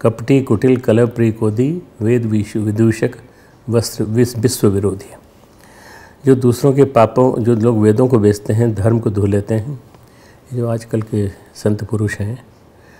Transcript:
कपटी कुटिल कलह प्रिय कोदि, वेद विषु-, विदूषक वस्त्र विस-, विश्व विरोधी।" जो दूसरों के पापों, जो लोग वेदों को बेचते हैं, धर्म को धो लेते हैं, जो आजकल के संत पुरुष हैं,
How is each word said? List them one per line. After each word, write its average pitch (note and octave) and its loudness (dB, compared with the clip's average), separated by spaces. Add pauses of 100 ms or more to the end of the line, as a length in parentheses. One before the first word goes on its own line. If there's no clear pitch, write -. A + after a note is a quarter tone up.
कपटी A#2+ 0
कुटिल B2+ 2
कलह A#2 2
प्रिय A2+ 0
कोदि, A#2 -2 (200)
वेद A2+ 0
विषु-, G#2+ -2
विदूषक A2 0 (580)
वस्त्र A2+ -2
विस-, A#2 0
विश्व A#2 0
विरोधी।" G2 -2 (1120)
जो C3+ 6
दूसरों B2 2
के C3+ 4
पापों, B2+ 2
जो A#2+ 2
लोग A2+ 2
वेदों A2 4
को B2 4
बेचते G#2 0
हैं, A2+ 0
धर्म A2+ 0
को A2+ -2
धो G2 -2
लेते G2+ -2
हैं, A#2+ -6 (680)
जो A#2+ -4
आजकल A2 -4
के G#2 -4
संत - -6
पुरुष G#2 -4
हैं, A2 -8 (540)